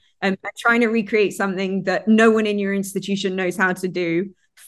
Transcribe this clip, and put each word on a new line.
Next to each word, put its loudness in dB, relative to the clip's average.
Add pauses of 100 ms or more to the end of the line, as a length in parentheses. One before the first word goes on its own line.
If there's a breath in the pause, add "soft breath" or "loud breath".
(220 soft breath)
and -2 (180)
trying 2
to 2
recreate 0
something -4
that -2
no 6
one 2
in -2
your -2
institution -4
knows -2
how 2
to -8
do. -2 (380)